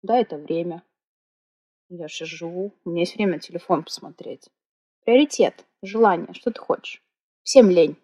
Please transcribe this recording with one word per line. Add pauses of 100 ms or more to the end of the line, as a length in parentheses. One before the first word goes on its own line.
Да,
это
время. (1040)
Я
щас
живу, (100)
у
меня
есть
время
телефон
посмотреть. (560)
Приоритет, (160)
желание,
что
ты
хочешь. (420)
Всем
лень.